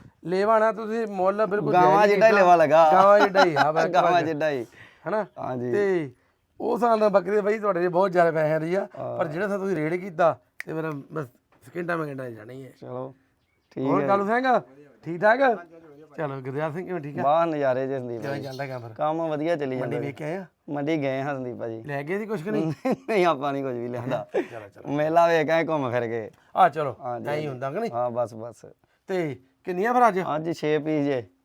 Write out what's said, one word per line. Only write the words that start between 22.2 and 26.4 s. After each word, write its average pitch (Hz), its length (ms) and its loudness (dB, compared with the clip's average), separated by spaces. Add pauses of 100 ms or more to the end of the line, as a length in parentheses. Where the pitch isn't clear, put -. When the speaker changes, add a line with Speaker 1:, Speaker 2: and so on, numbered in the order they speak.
Speaker 1:
ਕੁਛ 196 160 -6
ਕਿ 185 80 -8
ਨਹੀਂ? 202 220 -2 (120)
Speaker 2:
<laughs> - 240 -4
ਨਹੀਂ, 196 180 2
ਆਪਾਂ 143 260 0
ਨਹੀਂ 139 120 -4
ਕੁਝ 131 100 -4
ਵੀ 120 140 -6
ਲਿਆਂਦਾ। 120 460 -6
Speaker 1:
ਚਲੋ, 117 400 -6
ਚਲੋ। - 180 -10
Speaker 2:
ਮੇਲਾ 160 340 0
ਵੇਖ 165 200 2
ਕੇ 156 60 -2
ਆਏ 165 120 0
ਘੁੰਮ 143 260 -4
ਫਿਰ 120 160 -2
ਕੇ। 113 240 -8 (260)